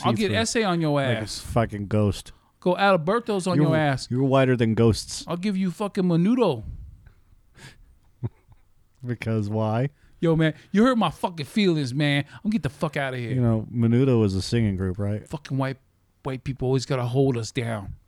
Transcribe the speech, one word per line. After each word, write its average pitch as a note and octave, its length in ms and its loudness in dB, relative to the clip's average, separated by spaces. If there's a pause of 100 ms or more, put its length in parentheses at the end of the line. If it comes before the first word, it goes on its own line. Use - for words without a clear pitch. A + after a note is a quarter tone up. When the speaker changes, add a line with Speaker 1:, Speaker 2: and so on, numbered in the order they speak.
Speaker 1:
I'll A#2+ 80 2
get G3+ 140 -2
Speaker 2:
see-through. - 100 -2
Speaker 1:
essay A3+ 260 0
on F3 160 0
your D3 220 0
Speaker 2:
Like B2 160 0
a - 40 -6
Speaker 1:
ass. - 180 -10
Speaker 2:
fucking G#2 480 -2
ghost. G#2 440 0 (280)
Speaker 1:
Go F3+ 180 0
Alberto's G3 680 0
on F#3 120 0
Speaker 2:
You're, D3+ 100 4
Speaker 1:
your D#3+ 100 2
ass. C#3+ 320 0
Speaker 2:
you're B2+ 140 0
whiter C3 320 4
than A2+ 180 2
ghosts. A2+ 540 2
Speaker 1:
I'll E3+ 100 -6
give G3 200 -2
you F#3+ 120 0
fucking G3 360 -2
menudo. F3 600 2
Speaker 2:
<laughs> - 1600 -18 (760)
Because A2 440 -2
why? A2 400 0 (300)
Speaker 1:
Yo, E3 160 2
man, D#3 180 2 (180)
you G3+ 120 4
hurt B3+ 140 4
my F3+ 140 2
fucking E3 340 -6
feelings, D#3+ 480 0
man. C#3+ 380 0
I'm - 120 -18
gonna G#3 100 -2
get C#3 100 -2
the C3 60 -4
fuck - 280 -6
outta C3 200 -4
here. A#2+ 140 -6
Speaker 2:
You B2+ 100 0
know, A2+ 300 2
Menudo A#2 540 4
is F#2+ 100 2
a F#2+ 60 -2
singing A2 340 0
group, F#2 220 -4
right? G2+ 320 -6
Speaker 1:
Fucking - 280 -8
white, C3+ 200 -4 (460)
white C3 200 -8
people C3 240 -4
always C3 200 0
gotta B2+ 180 -2
hold C3 320 2
us A2+ 140 -6
down. A2 420 -6 (140)